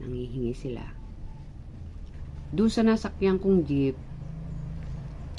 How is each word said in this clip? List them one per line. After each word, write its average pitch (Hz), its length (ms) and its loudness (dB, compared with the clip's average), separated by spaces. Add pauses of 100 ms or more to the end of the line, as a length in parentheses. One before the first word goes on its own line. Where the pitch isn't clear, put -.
nanghihingi 123 480 -2
sila. 117 320 -4 (1700)
Doon 196 160 6
sa 226 160 4
nasakyan 196 560 4
kong 190 240 6
jeep, 139 320 4 (1400)